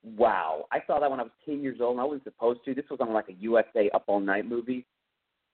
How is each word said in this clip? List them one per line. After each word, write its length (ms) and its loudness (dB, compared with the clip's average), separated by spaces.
"Wow." 680 0
I 140 -2
saw 140 0
that 100 2
when 100 -4
I 40 -2
was 80 -12
ten 180 -6
years 200 -4
old, 120 2
and 80 -2
I 40 0
wasn't 200 -4
supposed 400 0
to. 80 -4
This 160 -6
was 120 -4
on, 100 -2
like, 180 0
a 40 -14
U 240 2
S 80 6
A 140 4
Up 180 -6
All 120 2
Night 260 0
movie, 400 -4